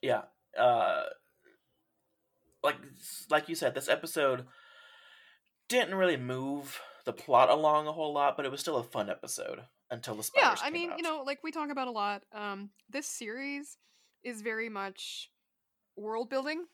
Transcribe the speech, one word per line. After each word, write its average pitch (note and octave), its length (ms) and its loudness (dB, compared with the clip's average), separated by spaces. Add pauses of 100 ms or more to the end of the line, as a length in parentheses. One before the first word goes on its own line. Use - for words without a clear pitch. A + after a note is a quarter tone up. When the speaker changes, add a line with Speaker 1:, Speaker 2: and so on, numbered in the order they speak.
Speaker 1:
Yeah. B2 220 0 (320)
Uh, A2 500 4 (1600)
like, - 140 0 (540)
like D3+ 180 2
you E3 60 -4
said, D3 200 0
this C3+ 140 -4
episode C3 580 2 (1200)
didn't A#3+ 260 2
really F#3 220 4
move C3 640 -6 (240)
the A#2+ 80 -2
plot B2+ 380 6
along D3+ 360 4
a D3+ 60 -4
whole D#3 220 -2
lot, C#3+ 220 4
but C#3 100 -2
it B2+ 40 -2
was C#3 100 -8
still D#3 160 -2
a A#2 80 2
fun G#2 260 -2
episode - 560 -8 (240)
until A#2 240 -6
the G#2+ 80 -8 (140)
Speaker 2:
Yeah, C4+ 200 6
Speaker 1:
spiders - 40 -6
Speaker 2:
I C#4+ 100 -2
Speaker 1:
came - 0 -
Speaker 2:
mean, E4+ 220 -4
Speaker 1:
out. - 40 -6
Speaker 2:
you E4+ 60 -6
know, D#4 220 -4
like C#4 180 -6
we D#4+ 80 -8
talk D4+ 200 -6
about C4 180 -4
a B3 40 -8
lot, G#3 400 -4
um, G3+ 380 -8 (180)
this C#4 180 -8
series C4+ 720 -8 (440)
is A#3 200 -8
very A3+ 260 -4
much G3 600 -8 (680)
world A3 340 -4
building D4+ 440 -2